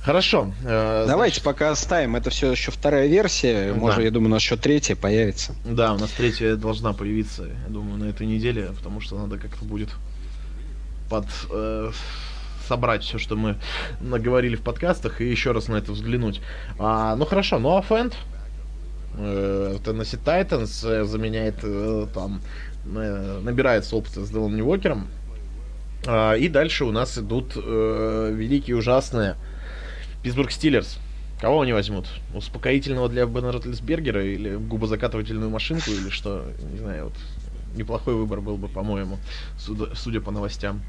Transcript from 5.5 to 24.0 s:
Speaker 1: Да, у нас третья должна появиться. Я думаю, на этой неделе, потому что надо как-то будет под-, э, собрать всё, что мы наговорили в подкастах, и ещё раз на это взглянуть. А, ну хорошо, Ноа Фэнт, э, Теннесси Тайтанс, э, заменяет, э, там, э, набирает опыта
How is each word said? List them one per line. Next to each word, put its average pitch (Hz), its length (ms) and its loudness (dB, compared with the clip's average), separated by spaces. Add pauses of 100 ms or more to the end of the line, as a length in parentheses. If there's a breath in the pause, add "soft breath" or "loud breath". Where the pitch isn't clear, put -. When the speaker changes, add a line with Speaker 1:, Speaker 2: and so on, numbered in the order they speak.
Speaker 1:
Да, 113 260 4
у 101 60 2
нас 107 180 0
третья 113 400 2
должна 110 380 0
появиться. 104 480 -2 (240)
Я - 20 -6
думаю, 104 300 -4
на 104 100 -2
этой 107 180 -4
неделе, 110 480 0
потому 101 280 -8
что - 160 -6
надо 101 180 -4
как-то 101 300 -8
будет 104 240 -4 (1200 loud breath)
под-, 107 160 -2 (240)
э, 110 400 -2 (800 loud breath)
собрать 120 340 2
всё, - 160 -4
что - 180 -2
мы 107 200 2 (440 loud breath)
наговорили 123 560 2
в 104 60 -6
подкастах, 120 580 0
и 117 100 0
ещё 120 220 2
раз 113 160 0
на 110 80 2
это 104 160 -2
взглянуть. 110 480 0 (380 loud breath)
А, 110 380 2
ну 147 100 2
хорошо, 180 320 2
Ноа 160 240 4
Фэнт, 240 320 2 (1040)
э, 98 680 0
Теннесси 110 320 -2
Тайтанс, 147 680 0
э, 110 200 2
заменяет, 110 600 -2
э, 104 500 0
там, 95 260 -4 (460 loud breath)
э, 98 560 -4
набирает 120 500 4
опыта 104 320 -2